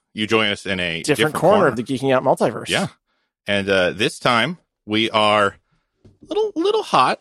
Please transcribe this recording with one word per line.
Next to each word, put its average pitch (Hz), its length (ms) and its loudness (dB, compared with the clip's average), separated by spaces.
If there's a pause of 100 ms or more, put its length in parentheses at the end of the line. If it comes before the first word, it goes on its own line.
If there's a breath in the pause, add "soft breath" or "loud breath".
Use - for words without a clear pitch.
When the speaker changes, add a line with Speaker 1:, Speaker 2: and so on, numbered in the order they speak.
(140)
Speaker 1:
you 107 120 -4
join 107 240 0
us 98 140 -6
in 98 160 -4
a 82 220 -4
Speaker 2:
Different 143 160 0
Speaker 1:
different 113 160 0
Speaker 2:
corner 196 220 2
Speaker 1:
corner. 185 120 4
Speaker 2:
of 120 80 -2
the 123 60 -6
Geeking 131 320 -2
Out 131 80 2
multiverse. 131 480 -2
Speaker 1:
Yeah. 147 160 0 (600)
And, 101 220 -2
uh, 95 220 2
this 101 280 -4
time 127 380 0 (300)
we 110 240 -2
are 104 380 4
a - 800 -16
little, 415 280 -2
little 403 280 -2
hot, 143 380 2